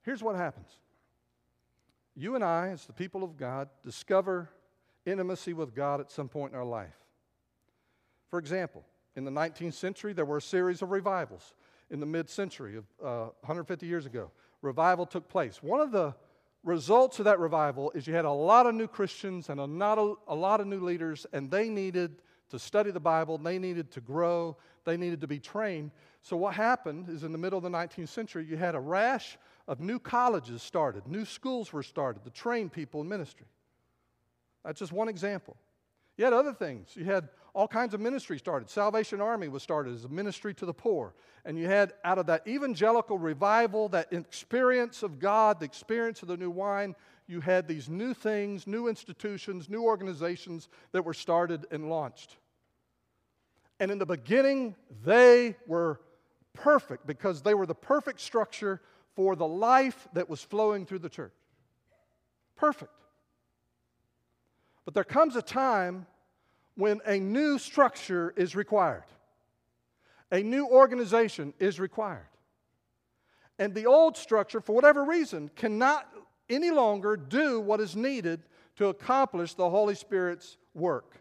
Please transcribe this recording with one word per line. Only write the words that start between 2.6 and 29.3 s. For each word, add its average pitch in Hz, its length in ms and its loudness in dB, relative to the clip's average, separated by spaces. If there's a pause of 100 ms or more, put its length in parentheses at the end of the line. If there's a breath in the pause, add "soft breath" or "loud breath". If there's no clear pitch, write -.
as 170 160 -12
the - 80 -20
people 185 300 -8
of 160 140 -10
God, 131 320 -8 (140)
discover 180 680 -2 (560)
intimacy 180 480 -6
with 151 200 -8
God 143 260 -2
at 139 120 -12
some 143 160 -8
point 139 260 -10
in 131 60 -10
our 123 60 -6
life. 107 300 -10 (1300)
For 175 100 -6
example, 156 440 -8 (320)
in 131 100 -10
the 135 60 -8
nineteenth 160 440 -6
century, 196 380 -8
there 165 120 -2
were 147 120 -4
a 143 40 -4
series 180 400 -2
of 185 100 -6
revivals 180 600 -6 (360 soft breath)
in 143 100 -10
the 147 60 -8
mid-century 156 720 -8
of, 104 80 -16 (180)
uh, 117 260 -6 (160)
hundred 160 220 -6
fifty 175 200 -10
years 170 180 -6
ago. 113 260 -12 (300 soft breath)
Revival 165 440 2
took - 240 -10
place. 139 320 -4
One 202 180 -2
of 302 120 0
the 165 240 0 (480 soft breath)
results 196 560 4
of 202 60 0
that 202 140 6
revival 147 520 0
is 139 160 -8
you 160 60 -4
had 165 120 0
a 147 60 0
lot 190 340 6
of 233 100 2
new 220 120 -4
Christians 185 600 -6
and 139 100 -8
a, 139 80 -6
not 196 300 0
a, 208 180 0 (120)
a 147 80 -4
lot 190 240 2
of 202 80 -4
new 196 120 -6
leaders, 165 520 -6
and 139 200 -6
they 214 180 0
needed 180 520 -4 (280 soft breath)
to 135 80 -12
study 208 340 0
the 180 80 -6
Bible, 160 380 0
they 170 220 -6
needed 175 320 -8
to 131 100 -14
grow, 170 560 -2 (280 soft breath)
they 170 120 -2
needed 170 240 -6
to 156 60 -8
be 143 120 -8
trained. 175 520 -8 (300 soft breath)
So - 160 -6
what 185 160 0
happened 185 560 -2
is 160 140 -10
in 160 80 -8
the 165 60 -8
middle 185 200 -4
of 175 60 -6
the 180 60 -8
nineteenth 170 400 -8
century, 180 360 -10
you 156 120 -8
had 175 160 -2
a 139 60 -4
rash 196 580 -2 (300 soft breath)